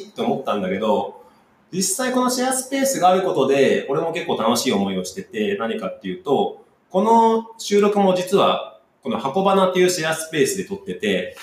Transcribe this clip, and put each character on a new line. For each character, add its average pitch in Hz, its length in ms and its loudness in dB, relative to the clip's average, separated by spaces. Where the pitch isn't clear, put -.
っ - 20 -20
て 120 80 -8
思 - 160 -2
っ - 60 -10
た 104 120 -2
ん 98 60 -4
だ 92 80 -4
け 98 100 -4
ど、 107 460 -2
実 196 340 -4
際 247 80 -2
こ 254 100 2
の 247 60 2
シ 247 120 -2
ェ 254 60 0
ア 262 60 0
ス - 160 -6
ペ 277 120 -4
ー 269 40 2
ス - 160 0
が 180 80 6
あ 190 60 6
る 190 80 0
こ - 100 -2
と 135 140 2
で、 139 420 2
俺 151 100 0
も 165 140 -2
結 170 120 -6
構 127 120 -2
楽 113 180 0
し 127 140 -2
い - 20 0
思 98 180 0
い 95 80 -4
を 92 60 -4
し - 80 -10
て 98 120 -12
て、 104 340 -4
何 113 220 -4
か 101 80 -8
っ - 120 -10
て 98 80 -10
い 90 140 -8
う - 20 -20
と、 - 400 -2
こ 190 140 0
の 226 440 4
収 202 240 2
録 202 180 2
も 185 160 4
実 180 220 0
は、 - 420 0
こ 123 60 -8
の 110 80 -4
箱 190 260 -2
花 190 240 4
っ 180 60 -2
て 180 60 2
い 180 60 6
う 175 40 4
シ - 120 -2
ェ 160 80 -2
ア 160 40 -2
ス - 180 -8
ペ 151 120 2
ー - 20 6
ス - 120 -4
で 185 60 -6
撮 196 120 -8
っ - 20 -14
て 185 180 -10
て、 190 480 -4